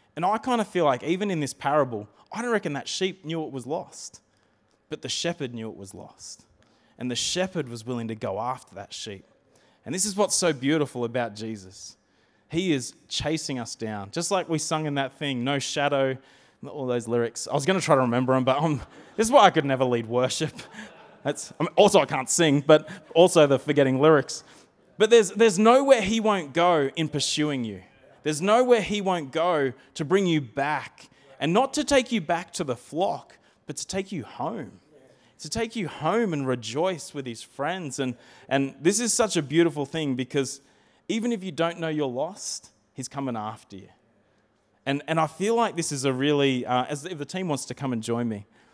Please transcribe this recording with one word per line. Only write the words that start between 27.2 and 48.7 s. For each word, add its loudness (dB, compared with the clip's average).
you. -8
There's -2
nowhere 4
he -2
won't -2
go 2
to -6
bring 2
you 4
back, -6
and 0
not 2
to 0
take 2
you 0
back -6
to -4
the -4
flock, -6
but -10
to -10
take -6
you -6
home. -10
To -14
take -4
you -4
home 0
and -2
rejoice -2
with -8
his -10
friends. -6
And, -4
and 0
this 2
is 0
such 0
a 0
beautiful 2
thing -4
because -4
even -2
if -6
you -8
don't -2
know -4
you're -2
lost, -8
he's -12
coming -6
after -10
you. -20
And, -2
and 0
I 2
feel -2
like 0
this -4
is -6
a 2
really, 2
uh, 0
as -8
if -10
the -8
team -6
wants -4
to -10
come -6
and -4
join -2
me, -8